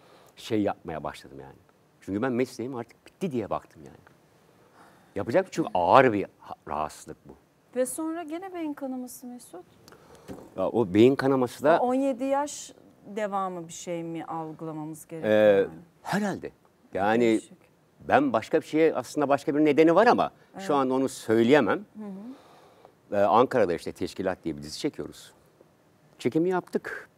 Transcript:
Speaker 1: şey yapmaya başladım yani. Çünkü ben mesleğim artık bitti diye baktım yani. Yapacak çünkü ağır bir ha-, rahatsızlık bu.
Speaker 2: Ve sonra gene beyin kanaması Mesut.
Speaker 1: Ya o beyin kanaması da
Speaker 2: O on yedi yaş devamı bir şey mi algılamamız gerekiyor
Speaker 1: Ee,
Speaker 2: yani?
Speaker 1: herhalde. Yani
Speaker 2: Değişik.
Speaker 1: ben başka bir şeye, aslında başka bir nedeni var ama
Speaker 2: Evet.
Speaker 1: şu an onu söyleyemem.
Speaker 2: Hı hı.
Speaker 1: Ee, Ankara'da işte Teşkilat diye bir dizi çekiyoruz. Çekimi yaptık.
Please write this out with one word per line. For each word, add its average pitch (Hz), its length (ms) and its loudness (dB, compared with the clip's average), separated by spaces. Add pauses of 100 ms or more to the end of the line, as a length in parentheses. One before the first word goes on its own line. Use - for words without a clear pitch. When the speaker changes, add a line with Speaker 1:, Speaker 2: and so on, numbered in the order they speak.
(360)
Speaker 1:
şey 107 260 -4
yapmaya 82 420 -6
başladım 69 360 -12
yani. 67 160 -20 (440)
Çünkü 98 220 -6
ben 131 100 -2
mesleğim 127 440 -4
artık - 300 -14
bitti 185 260 -8
diye 104 180 -4
baktım 76 360 -10
yani. - 100 -20 (1160)
Yapacak 120 360 0
çünkü - 240 -4
ağır 107 380 6
bir 98 140 0 (120)
ha-, - 160 -16 (140)
rahatsızlık 76 480 -8 (120)
bu. 67 40 -20 (440)
Speaker 2:
Ve 254 100 -2
sonra 320 360 -8
gene 349 320 -12
beyin 311 200 -8
kanaması 254 520 -12
Mesut. 247 380 -18 (920)
Speaker 1:
Ya 92 120 -2
o 104 260 0
beyin 123 220 6
kanaması 131 480 -2
da 160 160 4
Speaker 2:
O 240 60 0
on 247 80 -2
yedi 269 300 -2
yaş 277 480 -4 (340)
devamı 196 600 -6
bir 170 40 -18
şey 170 300 -8
mi 165 220 -8
algılamamız 156 840 -10
gerekiyor 107 280 -4
Speaker 1:
Ee, - 20 4 (240)
Speaker 2:
yani? 95 80 0 (340)
Speaker 1:
herhalde. 175 480 -4 (440)
Yani 104 260 2
Speaker 2:
Değişik. 113 380 2 (500)
Speaker 1:
ben 123 240 4
başka 113 280 0
bir - 60 -10
şeye, 156 280 2
aslında 139 340 -2
başka 139 260 0
bir 151 100 4
nedeni 156 300 6
var 208 120 6
ama 92 260 4 (220)
Speaker 2:
Evet. 190 120 -12
Speaker 1:
şu 147 80 0
an 135 160 2
onu 131 180 0
söyleyemem. 120 720 4
Speaker 2:
Hı 214 260 -16
hı. - 1120 -14
Speaker 1:
Ee, 101 80 4
Ankara'da 107 500 4
işte 80 180 -8
Teşkilat 92 520 -6
diye 80 120 -6
bir 73 60 -14
dizi 73 160 -14
çekiyoruz. - 540 -10 (840)
Çekimi 160 300 0
yaptık. - 680 -6